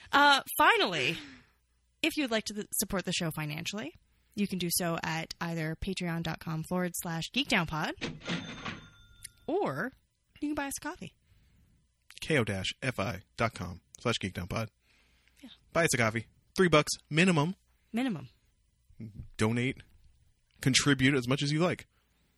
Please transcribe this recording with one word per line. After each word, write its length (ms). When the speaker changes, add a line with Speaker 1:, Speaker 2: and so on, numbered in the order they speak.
Speaker 1:
Uh, 300
finally, 600
if 120
you'd 140
like 160
to 80
th-, 200
support 320
the 60
show 200
financially, 600
you 120
can 120
do 120
so 320
at 380
either 420
patreon 380
dot 180
com 300
forward 260
slash 280
geekdownpod, 560
or 440
you 80
can 60
buy 120
us 100
a 40
coffee. 320
Speaker 2:
K 160
O 60
dash 240
F 160
I 220
dot 160
com 280
slash 220
geekdownpod. 460
Speaker 1:
Yeah. 80
Speaker 2:
Buy 120
us 80
a 40
coffee. 300
Three 140
bucks 220
minimum. 460
Speaker 1:
Minimum. 380
Speaker 2:
Donate. 400
Contribute 540
as 120
much 140
as 120
you 60
like. 280